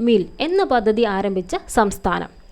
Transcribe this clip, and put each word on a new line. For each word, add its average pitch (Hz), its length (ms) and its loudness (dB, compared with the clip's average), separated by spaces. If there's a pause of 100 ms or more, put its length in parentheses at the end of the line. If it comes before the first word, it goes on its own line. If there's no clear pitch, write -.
മീൽ 208 200 4 (200)
എന്ന 381 260 2
പദ്ധതി 220 300 2 (120)
ആരംഭിച്ച 190 420 -2 (200)
സംസ്ഥാനം. 196 520 0 (240)